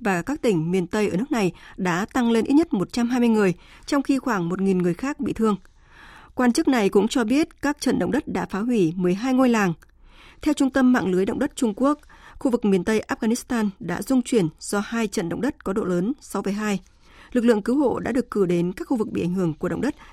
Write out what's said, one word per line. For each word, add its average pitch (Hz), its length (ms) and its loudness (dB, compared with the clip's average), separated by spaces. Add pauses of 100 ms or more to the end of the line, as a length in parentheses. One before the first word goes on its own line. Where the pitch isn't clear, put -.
và 180 220 -2
các 285 200 -6
tỉnh 170 280 0
miền 180 160 0
Tây 208 220 -2
ở 170 80 -4
nước 262 160 -2
này 202 200 0 (240)
đã 180 360 -2
tăng 233 180 2
lên 226 140 2
ít 269 100 0
nhất 330 180 4
một 175 200 -2
trăm 233 160 -2
hai 247 120 0
mươi 240 80 4
người, 208 260 4 (320)
trong 285 160 0
khi 269 160 0
khoảng 196 300 -2
một 185 120 -4
nghìn 190 180 2
người 175 160 0
khác 285 260 -8
bị - 120 -4
thương. 214 240 0 (760)
Quan 247 180 4
chức 320 160 2
này 226 200 4
cũng 208 200 2
cho 247 160 0
biết 277 380 -2
các 285 180 -2
trận 220 180 0
động 180 120 -2
đất 262 180 -2
đã 175 180 -4
phá 190 120 -8
hủy 208 380 0
mười 180 180 0
hai 254 200 -2
ngôi 262 140 4
làng. 208 240 2 (720)
Theo 302 120 2
Trung 269 160 2
tâm 254 220 4
Mạng 247 140 2
lưới 185 200 2
Động - 120 -4
đất - 180 -4
Trung 220 200 0
Quốc, 285 220 2 (400)
khu 269 120 -2
vực 240 140 -2
miền 190 200 2
Tây 220 240 0
Afghanistan 233 600 -2 (120)
đã 175 220 -6
rung 254 200 0
chuyển 190 260 2 (120)
do 208 200 -4
hai 226 260 -4
trận 190 220 -4
động 170 120 -6
đất - 240 -4
có 196 80 -4
độ 208 120 -2
lớn 180 360 -2
sáu - 220 -8
phẩy 190 100 -4
hai. 208 280 -4 (520)
Lực 233 120 0
lượng 214 180 4
cứu 254 160 0
hộ 269 200 2
đã 180 140 -4
được 240 180 -2
cử 196 160 2
đến 175 260 0
các - 160 -10
khu 269 80 0
vực 220 120 -2
bị - 140 -4
ảnh 175 120 -2
hưởng 170 200 0
của 180 140 -6
động 165 120 -4
đất 262 140 -2 (180)